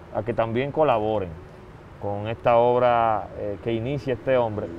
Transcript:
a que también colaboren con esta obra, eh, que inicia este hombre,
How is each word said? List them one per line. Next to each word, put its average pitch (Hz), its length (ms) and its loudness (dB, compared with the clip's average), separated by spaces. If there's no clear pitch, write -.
a 113 80 -4
que 117 100 -4
también 113 380 0
colaboren 110 580 2
con 104 260 -6
esta 117 300 2
obra, 117 680 4
eh, 104 260 -6
que 117 100 -2
inicia 123 420 -4
este 131 200 0
hombre, 113 300 0